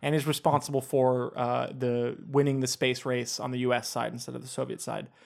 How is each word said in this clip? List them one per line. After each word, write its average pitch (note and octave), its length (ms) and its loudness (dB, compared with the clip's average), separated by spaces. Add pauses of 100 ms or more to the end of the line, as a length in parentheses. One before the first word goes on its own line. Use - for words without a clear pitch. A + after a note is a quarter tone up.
and D3 140 2
is C#3+ 120 2
responsible C#3+ 540 2
for, B2+ 560 2
uh, B2 300 0 (120)
the A#2+ 380 0 (100)
winning C#3 340 4
the B2+ 60 0
space B2+ 380 0
race B2 340 -2
on B2+ 120 -4
the B2+ 80 -4
U B2 160 2
S A#2+ 120 -2
side A#2 280 -4
instead B2 200 -10
of B2 60 -8
the C3 80 -14
Soviet B2+ 320 -6
side. - 280 -8 (180)